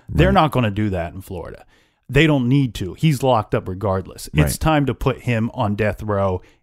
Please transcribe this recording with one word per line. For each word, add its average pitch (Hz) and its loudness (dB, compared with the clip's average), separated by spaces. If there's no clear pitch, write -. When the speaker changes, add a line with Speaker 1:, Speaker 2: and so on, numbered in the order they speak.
Speaker 1:
They're - 4
Speaker 2:
Right. 135 2
Speaker 1:
not 156 4
gonna 120 0
do 104 -2
that 85 -6
in 95 -14
Florida. 80 -14
They 143 4
don't 135 2
need 135 2
to. 92 -8
He's 151 0
locked 123 2
up 104 -2
regardless. 95 -4
It's 151 2
Speaker 2:
Right. - -6
Speaker 1:
time 151 2
to 123 -2
put - -2
him 113 -2
on 104 -2
death 104 -2
row. 98 -2